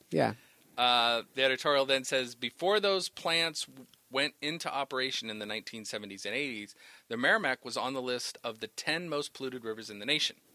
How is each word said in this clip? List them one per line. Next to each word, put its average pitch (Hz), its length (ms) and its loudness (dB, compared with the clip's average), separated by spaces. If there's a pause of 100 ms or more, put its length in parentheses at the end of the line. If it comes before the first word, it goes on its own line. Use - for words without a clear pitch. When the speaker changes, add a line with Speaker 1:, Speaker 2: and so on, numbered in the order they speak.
Speaker 1:
that. 165 60 -4
Yeah. 120 180 4 (440)
Speaker 2:
Uh, 120 460 4 (120)
the 131 80 2
editorial 135 420 4
then 135 200 4
says, 127 300 0
"Before 175 440 2
those 196 300 2
plants 165 560 -2
w-, 131 200 -20 (240)
went 139 320 0
into 160 320 -4
operation 131 560 -2
in 107 100 -6
the 104 60 -6
nineteen 107 380 -8
seventies 101 420 -10
and 104 80 -4
eighties, 120 400 -6 (360)
the 117 80 -4
Merrimack 143 480 2
was 117 100 -6
on 127 180 0
the 135 80 -2
list 123 440 -4
of 110 160 -4
the 110 60 -8
ten 165 420 -4
most 147 240 -4
polluted 127 320 -8
rivers 110 240 -8
in 104 100 -12
the 104 60 -10
nation. 147 320 2 (180)